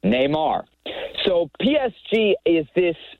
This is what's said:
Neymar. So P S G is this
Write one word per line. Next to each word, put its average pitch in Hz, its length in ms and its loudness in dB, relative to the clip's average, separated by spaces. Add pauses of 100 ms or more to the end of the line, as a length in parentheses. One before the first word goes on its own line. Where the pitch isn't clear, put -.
Neymar. 127 600 0 (600)
So 170 240 0 (100)
P 269 180 2
S 262 140 0 (200)
G 208 240 2 (100)
is 165 200 2 (100)
this 175 200 2 (240)